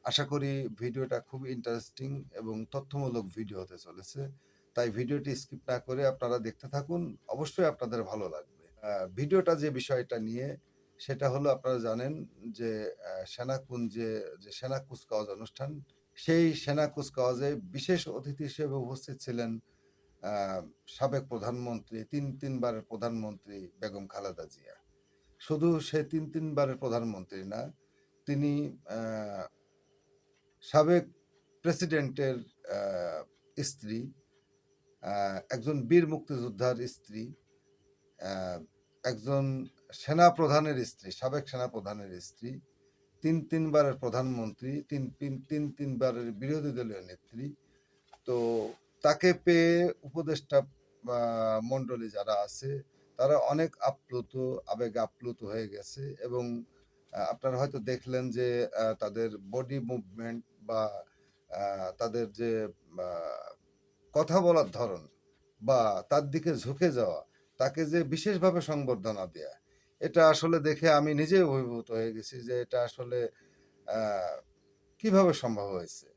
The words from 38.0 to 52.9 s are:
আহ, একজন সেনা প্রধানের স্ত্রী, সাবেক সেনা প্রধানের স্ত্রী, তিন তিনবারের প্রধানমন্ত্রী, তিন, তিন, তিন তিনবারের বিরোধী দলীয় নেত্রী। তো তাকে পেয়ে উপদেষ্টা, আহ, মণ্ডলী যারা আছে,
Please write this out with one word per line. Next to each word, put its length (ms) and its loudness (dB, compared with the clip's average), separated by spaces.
আহ, 440 -6
একজন 600 0
সেনা 380 8
প্রধানের 540 4
স্ত্রী, 260 -10
সাবেক 380 -4
সেনা 180 -4
প্রধানের 540 -8
স্ত্রী, 400 -12
তিন 220 2
তিনবারের 500 4
প্রধানমন্ত্রী, 880 -2
তিন, 360 -4
তিন, 240 -6
তিন 300 -4
তিনবারের 600 -2
বিরোধী 380 -2
দলীয় 320 -6
নেত্রী। 520 -12
তো 440 0
তাকে 300 6
পেয়ে 600 6
উপদেষ্টা, 560 0
আহ, 1040 0
মণ্ডলী 460 -2
যারা 240 -2
আছে, 500 -2